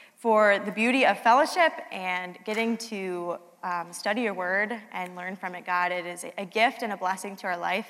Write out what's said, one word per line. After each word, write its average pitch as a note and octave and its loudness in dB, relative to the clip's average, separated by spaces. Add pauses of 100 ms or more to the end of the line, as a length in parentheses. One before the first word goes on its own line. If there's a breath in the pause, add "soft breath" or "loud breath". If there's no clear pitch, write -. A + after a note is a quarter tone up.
(160 loud breath)
for G#3+ 6
the G3+ -4
beauty A#3 4
of - 4
fellowship D#4 6 (180)
and F3+ -6
getting A3+ 0
to, F3+ -6 (260)
um, F3 -6
study G#3+ -2
your G#3 0
word F#3+ 0 (200)
and F3+ -8
learn F#3 -8
from F#3 -10
it, E3+ -14
God. F3+ 0
It F3+ -4
is F3 -10 (120)
a G3 -8
gift A3+ 0
and G#3+ -4
a - -4
blessing F#3+ -6
to G#3 -10
our F3+ -4
life. F3 -4